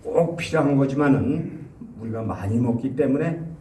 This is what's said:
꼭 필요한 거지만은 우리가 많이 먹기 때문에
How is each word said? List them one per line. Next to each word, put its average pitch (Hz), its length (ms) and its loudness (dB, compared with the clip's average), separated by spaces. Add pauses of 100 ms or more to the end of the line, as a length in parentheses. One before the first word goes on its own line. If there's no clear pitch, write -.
꼭 160 360 2
필요한 143 400 2
거지만은 139 800 2 (400)
우리가 113 240 -6
많이 104 340 -2
먹기 123 380 0
때문에 151 440 0 (220)